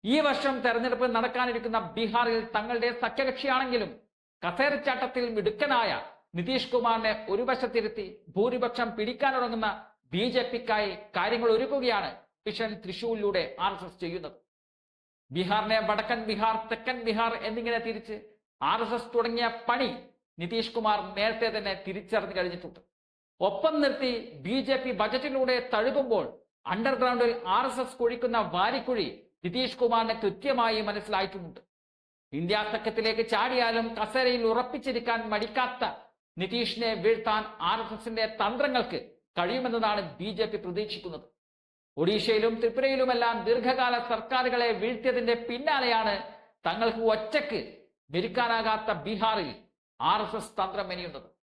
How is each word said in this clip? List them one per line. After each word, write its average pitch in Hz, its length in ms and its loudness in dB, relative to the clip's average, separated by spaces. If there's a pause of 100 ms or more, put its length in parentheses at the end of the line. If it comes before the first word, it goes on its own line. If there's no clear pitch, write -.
ഈ 254 160 4
വർഷം 277 400 2
തെരഞ്ഞെടുപ്പ് 240 560 0
നടക്കാനിരിക്കുന്ന 240 640 0
ബീഹാറിൽ 226 760 0
തങ്ങളുടെ 233 340 0 (120)
സഖ്യകക്ഷിയാണെങ്കിലും 254 880 0 (520)
കസേരച്ചാട്ടത്തിൽ 254 840 0
മിടുക്കനായ 214 640 2 (440)
നിതീഷ് 226 360 -2
കുമാറിനെ 226 580 2
ഒരു 202 120 2
വശത്തിരുത്തി 233 640 -2 (300)
ഭൂരിപക്ഷം 240 600 0
പിടിക്കാനൊരുങ്ങുന്ന 240 720 0 (440)
ബി 196 180 0
ജെ 247 140 2 (100)
പിക്കായി 214 380 0 (240)
കാര്യങ്ങൾ 226 360 2
ഒരുക്കുകയാണ് 233 580 2 (360)
മിഷൻ 214 400 -4
തൃശൂലിലൂടെ 202 760 -2
ആർ 196 140 0
എസ് 190 100 -10
എസ് - 160 -16
ചെയ്യുന്നത്. 175 380 -8 (920)
ബീഹാറിനെ 214 480 2
വടക്കൻ 220 440 0
ബീഹാർ, 220 320 0 (120)
തെക്കൻ 240 360 -4
ബീഹാർ 226 320 0
എന്നിങ്ങനെ 226 440 -2
തിരിച്ച് 220 380 -8 (440)
ആർ 190 200 2
എസ് 220 120 -2
എസ് 233 220 -6
തുടങ്ങിയ 233 320 2 (220)
പണി 247 200 2 (500)
നിതീഷ് 226 360 -4
കുമാർ 208 400 0
നേരത്തെ 220 420 0
തന്നെ 196 300 -4
തിരിച്ചറിഞ്ഞു 196 480 -2
കഴിഞ്ഞിട്ടുണ്ട്. 175 440 -4 (600)
ഒപ്പം 294 400 2
നിർത്തി 269 300 2 (340)
ബി 247 160 0
ജെ 262 140 2
പി 254 160 -2
ബജറ്റിലൂടെ 254 840 0
തഴുകുമ്പോൾ 226 520 2 (400)
അണ്ടർഗ്രൗണ്ടിൽ 240 840 2
ആർ 208 180 4
എസ് 247 140 -2
എസ് - 180 -6
കുഴിക്കുന്ന 240 400 2 (160)
വാരിക്കുഴി 220 540 2 (380)
നിതീഷ് 240 320 0
കുമാറിന് 233 440 4
കൃത്യമായി 226 600 2
മനസ്സിലായിട്ടുമുണ്ട്. 196 800 -4 (720)
ഇന്ത്യ 196 380 0
സഖ്യത്തിലേക്ക് 220 580 0
ചാടിയാലും 226 640 2
കസേരയിൽ 247 480 2
ഉറപ്പിച്ചിരിക്കാൻ 233 840 0
മടിക്കാത്ത 226 540 0 (540)
നിതീഷിനെ 220 560 -2
വീഴ്ത്താൻ 214 500 2 (180)
ആർ 196 200 0
എസ് 220 120 -8
എസിന്റെ 220 320 -2
തന്ത്രങ്ങൾക്ക് 240 720 0 (380)
കഴിയുമെന്നതാണ് 208 800 0
ബി 196 140 -6
ജെ 214 140 0
പി 208 120 -6
പ്രതീക്ഷിക്കുന്നത്. 180 680 -8 (720)
ഒഡീഷയിലും 214 600 4
ത്രിപുരയിലുമെല്ലാം 240 840 2
ദീർഘകാല 247 540 2 (120)
സർക്കാരുകളെ 240 640 2
വീഴ്ത്തിയതിന്റെ 233 600 0
പിന്നാലെയാണ് 240 840 2 (500)
തങ്ങൾക്ക് 226 360 0 (120)
ഒറ്റയ്ക്ക് 214 480 -2 (500)
മെരുക്കാനാകാത്ത 220 800 0 (140)
ബീഹാറിൽ 208 440 0 (500)
ആർ 175 220 4
എസ് 208 140 -4
എസ് - 160 -8
തന്ത്രം 190 360 -2
മെനയുന്നത്. 175 420 -8 (140)